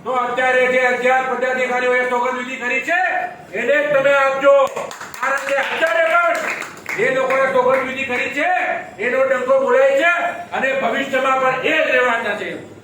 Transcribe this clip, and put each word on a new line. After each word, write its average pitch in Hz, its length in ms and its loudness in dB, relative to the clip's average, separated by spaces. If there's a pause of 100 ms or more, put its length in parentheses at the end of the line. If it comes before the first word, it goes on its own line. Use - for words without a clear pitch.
તો 233 80 -6
અત્યારે 254 560 2
જે 254 120 2
અગિયાર 247 560 2
પદાધિકારીઓએ 247 760 0
સોગંદવિધિ 254 460 -2
કરી 247 260 -4
છે 349 500 -2 (260)
એને 285 300 2
જ 294 60 0
તમે 277 200 2
આપજો. 269 520 4 (560)
કારણ 269 260 -4
કે 277 80 0
અત્યારે 320 520 0
પણ - 920 -2
એ 262 140 2
લોકોએ 262 380 0
સોગંદવિધિ 254 500 2
કરી 254 260 -4
છે, 302 180 -2 (520)
એનો 254 240 0
ડંકો 269 360 2
બોલાય 262 300 4
છે 320 540 0 (100)
અને 262 200 -2
ભવિષ્યમાં 262 680 0
પણ 254 240 0
એ 302 60 2
જ 311 200 2
રહેવાના 233 440 0
છે. 170 380 -10 (100)